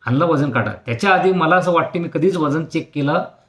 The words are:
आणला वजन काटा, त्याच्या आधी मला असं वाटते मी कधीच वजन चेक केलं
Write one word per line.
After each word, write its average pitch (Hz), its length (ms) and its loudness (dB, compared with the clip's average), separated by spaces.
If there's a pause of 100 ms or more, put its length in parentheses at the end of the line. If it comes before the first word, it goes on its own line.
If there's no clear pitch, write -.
आणला 135 200 2
वजन 147 260 0
काटा, 107 220 -2
त्याच्या 151 400 -2
आधी 185 180 2
मला 170 240 2
असं 180 160 2
वाटते 165 280 0
मी 170 140 -6
कधीच 175 240 0
वजन 156 280 0
चेक - 280 -6
केलं 147 320 0 (240)